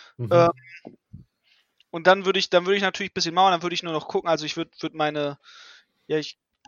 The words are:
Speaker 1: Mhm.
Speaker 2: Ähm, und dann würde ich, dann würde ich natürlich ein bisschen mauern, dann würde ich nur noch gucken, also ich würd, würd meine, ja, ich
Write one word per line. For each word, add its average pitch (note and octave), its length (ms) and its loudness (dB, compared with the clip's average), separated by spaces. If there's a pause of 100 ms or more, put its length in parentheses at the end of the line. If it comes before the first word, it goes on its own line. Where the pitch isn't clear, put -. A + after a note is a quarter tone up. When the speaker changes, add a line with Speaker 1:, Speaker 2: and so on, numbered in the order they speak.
(160)
Speaker 1:
Mhm. A#2+ 160 -6
Speaker 2:
Ähm, E3+ 180 6 (1400)
und E3 180 -4
dann F#3+ 180 6
würde F#3+ 140 2
ich, F#3 100 -2
dann F3 160 2
würde G3 120 2
ich G3 60 -2
natürlich F#3+ 280 -4
ein - 40 -10
bisschen E3 200 -4
mauern, F#3+ 160 6
dann E3+ 120 0
würde F3 100 -4
ich F3 100 -6
nur F3 80 -8
noch D3+ 160 -6
gucken, E3+ 220 -4
also D3+ 160 0
ich D3 100 -8
würd, - 260 -10
würd E3 120 -8
meine, D3+ 440 -4 (680)
ja, D#3 100 -2
ich - 220 -10 (280)